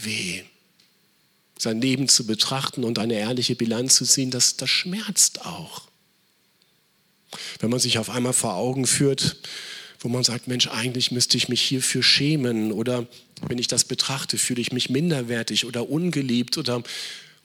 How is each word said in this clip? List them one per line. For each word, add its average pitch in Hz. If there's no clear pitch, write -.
weh. 95
Sein 113
Leben 131
zu -
betrachten 135
und 113
eine 113
ehrliche 117
Bilanz 120
zu -
ziehen, 127
das, 123
das -
schmerzt -
auch. 165
Wenn 113
man 123
sich 123
auf 107
einmal 123
vor 110
Augen 127
führt, -
wo -
man 123
sagt, 120
„Mensch, 123
eigentlich 120
müsste 123
ich 123
mich 120
hierfür 131
schämen“, 123
oder 120
„wenn 127
ich 120
das 120
betrachte, 131
fühle 120
ich 113
mich 123
minderwertig 123
oder 120
ungeliebt“ 139
oder, 123